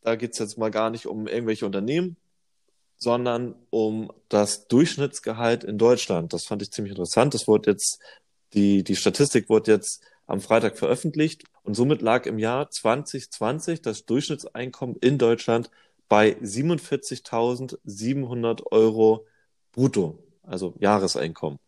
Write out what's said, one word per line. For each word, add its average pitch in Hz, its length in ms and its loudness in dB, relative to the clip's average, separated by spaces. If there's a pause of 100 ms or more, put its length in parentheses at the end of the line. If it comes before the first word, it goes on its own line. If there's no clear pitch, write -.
Da 113 140 0
geht's 110 220 -8
jetzt 107 200 -6
mal 110 120 -2
gar 110 200 0
nicht 113 160 -10
um 110 200 -6
irgendwelche 110 400 -4
Unternehmen, 139 500 -2 (800)
sondern 120 580 -2 (160)
um 110 420 -2 (160)
das - 380 0
Durchschnittsgehalt 120 1000 0
in 104 140 -6
Deutschland. 104 540 2
Das 85 120 -6
fand 104 180 -6
ich - 100 -14
ziemlich 101 200 -8
interessant. 98 420 2
Das - 120 -4
wurde 107 240 4
jetzt, - 300 -2 (520)
die, 101 320 4
die 98 120 -2
Statistik 117 520 2
wurde 110 240 4
jetzt - 300 0 (240)
am 98 140 -4
Freitag 110 360 2
veröffentlicht. 151 680 -2 (180)
Und 104 120 -6
somit 127 280 2
lag 117 240 2
im 110 120 -6
Jahr 120 320 -2
zwanzig 127 600 -4
zwanzig 156 520 -4
das 110 220 -6
Durchschnittseinkommen 127 960 -6
in 131 180 2
Deutschland 117 520 2 (380)
bei 107 320 6
siebenundvierzigtausendsiebenhundert 123 2250 -4
Euro 110 540 4 (460)
brutto, 95 520 0 (180)
also 92 360 -8
Jahreseinkommen. 85 880 0